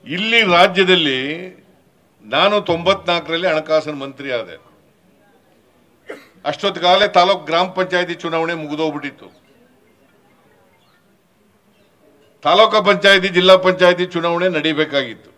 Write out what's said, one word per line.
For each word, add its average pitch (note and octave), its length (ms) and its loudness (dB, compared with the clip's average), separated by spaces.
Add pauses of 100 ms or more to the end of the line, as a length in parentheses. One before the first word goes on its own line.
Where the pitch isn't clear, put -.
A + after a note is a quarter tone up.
ಇಲ್ಲಿ G#3+ 340 -2 (140)
ರಾಜ್ಯದಲ್ಲಿ F3 640 2 (1120)
ನಾನು G3+ 220 2 (140)
ತೊಂಬತ್ನಾಲ್ಕರಲ್ಲಿ E3+ 800 -2
ಹಣಕಾಸಿನ D3+ 440 -2 (100)
ಮಂತ್ರಿ C#3 240 -14 (100)
ಆದೆ. F2 180 -10 (1900)
ಅಷ್ಟೊತ್ತಿಗಾಗಲೇ F#3 580 0 (100)
ತಾಲೂಕ್ F#3 320 2
ಗ್ರಾಮ F3 180 0 (100)
ಪಂಚಾಯತಿ F3+ 460 -2
ಚುನಾವಣೆ E3 380 -4
ಮುಗಿದೋಗ್ಬಿಟ್ಟಿತ್ತು. D3 680 -8 (3250)
ತಾಲೂಕು G#3 440 4
ಪಂಚಾಯತಿ, G3 480 2
ಜಿಲ್ಲಾ F#3 180 6 (140)
ಪಂಚಾಯತಿ F3+ 360 2 (120)
ಚುನಾವಣೆ E3+ 400 -2
ನಡೀಬೇಕಾಗಿತ್ತು. C#3+ 800 -4